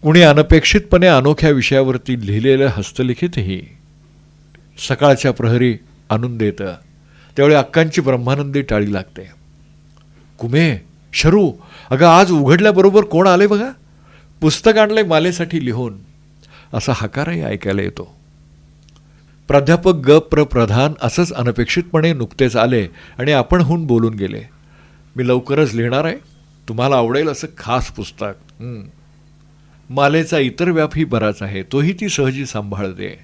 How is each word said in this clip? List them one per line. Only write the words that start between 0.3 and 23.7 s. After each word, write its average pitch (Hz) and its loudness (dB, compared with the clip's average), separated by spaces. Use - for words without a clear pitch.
अनोख्या 151 2
विषयावरती 127 -2
लिहिलेलं 131 0
हस्तलिखितही 117 -4
सकाळच्या 139 2
प्रहरी 117 0
आणून 117 -4
देतं, 101 -4
त्यावेळी 147 4
अक्कांची 160 0
ब्रह्मानंदी 135 -2
टाळी 104 -2
लागते. 92 -10
"कुमे, 131 0
शरू, 175 2
अगं 135 4
आज 175 6
उघडल्याबरोबर 185 4
कोण 185 0
आले 190 4
बघा, 214 -2
पुस्तक 208 2
आणलंय 214 2
मालेसाठी 170 -2
लिहून," 120 -6
असा 113 -4
हाकारही 151 -6
ऐकायला 101 -4
येतो. - -12
प्राध्यापक 165 2
ग 147 4
प्र 151 0
प्रधान 123 0
असंच 165 -2
अनपेक्षितपणे 156 -2
नुकतेच 123 -2
आले 117 0
आणि 131 -2
आपणहून 165 0